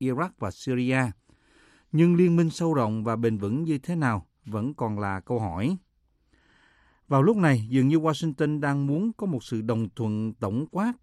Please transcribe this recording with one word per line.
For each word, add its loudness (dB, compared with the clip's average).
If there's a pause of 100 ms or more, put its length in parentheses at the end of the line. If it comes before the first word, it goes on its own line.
Iraq -2 (100)
và -4
Syria. -2 (920)
Nhưng 6
liên 6
minh 4
sâu -2
rộng 0
và 0
bền 0
vững -2
như -2
thế -6
nào -2 (180)
vẫn -4
còn -4
là -4
câu -4
hỏi. -2 (1300)
Vào 4
lúc 4
này, 2
dường 4
như 4
Washington -2
đang -2
muốn -2
có -8
một -4
sự -4
đồng -2
thuận -4
tổng -4
quát -2 (100)